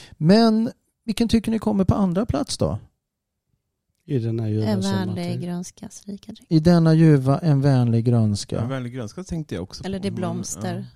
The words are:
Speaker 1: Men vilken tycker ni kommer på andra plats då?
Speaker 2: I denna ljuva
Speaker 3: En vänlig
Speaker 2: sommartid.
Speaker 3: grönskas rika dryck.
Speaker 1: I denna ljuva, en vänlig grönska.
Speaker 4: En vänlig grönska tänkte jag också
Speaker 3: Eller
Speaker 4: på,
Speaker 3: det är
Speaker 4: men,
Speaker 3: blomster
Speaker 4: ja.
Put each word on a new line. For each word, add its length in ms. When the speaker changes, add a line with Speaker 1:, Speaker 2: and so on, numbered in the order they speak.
Speaker 1:
Men 580
vilken 240
tycker 220
ni 80
kommer 260
på 100
andra 320
plats 320
då? 200
Speaker 2:
I 120
denna 320
ljuva 160
Speaker 3:
En 140
vänlig 440
Speaker 2:
sommartid. 180
Speaker 3:
grönskas 640
rika 260
dryck. 160
Speaker 1:
I 120
denna 340
ljuva, 440
en 220
vänlig 440
grönska. 560
Speaker 4:
En 80
vänlig 260
grönska 300
tänkte 300
jag 80
också 220
Speaker 3:
Eller 140
Speaker 4:
på, 40
Speaker 3:
det 60
är 40
Speaker 4:
men, 80
Speaker 3:
blomster 540
Speaker 4:
ja. 100